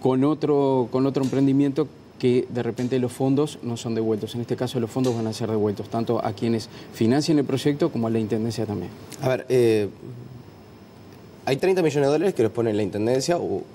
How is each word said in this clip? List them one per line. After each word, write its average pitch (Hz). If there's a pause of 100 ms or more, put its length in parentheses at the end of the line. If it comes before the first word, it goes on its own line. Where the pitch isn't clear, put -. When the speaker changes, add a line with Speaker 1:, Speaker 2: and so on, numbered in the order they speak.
Speaker 1:
con 131
otro, 139
con 131
otro 135
emprendimiento 139 (300)
que 123
de 123
repente 120
los 123
fondos 139
no 120
son 117
devueltos. 110
En 120
este 117
caso 123
los 113
fondos 127
van 113
a 110
ser 107
devueltos 107
tanto 113
a 110
quienes 113 (240)
financien 147
el 131
proyecto 143
como 117
a -
la 113
Intendencia 110
también. 101 (320)
Speaker 2:
A 135
ver, 127
eh, 113 (1600)
hay 131
treinta 180
millones 143
de 143
dólares 170
que -
los 107
pone 113
la 104
Intendencia, 131
o 92 (120)